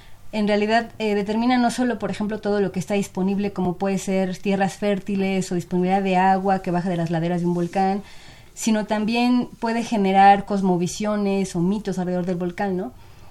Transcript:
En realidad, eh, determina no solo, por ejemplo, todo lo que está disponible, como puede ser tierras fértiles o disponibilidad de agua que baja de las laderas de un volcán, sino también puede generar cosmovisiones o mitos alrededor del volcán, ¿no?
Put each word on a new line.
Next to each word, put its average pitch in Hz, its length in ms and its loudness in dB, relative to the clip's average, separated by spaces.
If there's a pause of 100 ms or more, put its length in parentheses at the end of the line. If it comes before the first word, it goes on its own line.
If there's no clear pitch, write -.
(320)
En 208 160 0
realidad, 214 500 2
eh, 214 160 0
determina 220 440 0
no 240 120 4
solo, 240 280 -2
por 196 120 -6
ejemplo, 208 300 -4
todo 202 200 0
lo 185 120 0
que 190 80 -4
está 208 140 -4
disponible, 202 580 -2
como 180 240 -2
puede 196 220 -2
ser 190 400 -2
tierras 196 360 0
fértiles 190 800 -2
o - 20 -2
disponibilidad 180 480 0
de 185 140 2
agua 190 440 2
que 180 120 -4
baja 175 160 0
de 175 80 -2
las 165 140 -2
laderas 170 300 0
de 175 60 0
un 175 80 2
volcán, 190 480 0 (520)
sino 214 320 0
también 240 600 0 (120)
puede 233 240 -2
generar 196 600 6
cosmovisiones 196 1120 0
o 175 60 -2
mitos 190 380 0
alrededor 180 280 -2
del 185 100 -2
volcán, 180 400 -4
¿no? 208 160 -6 (380)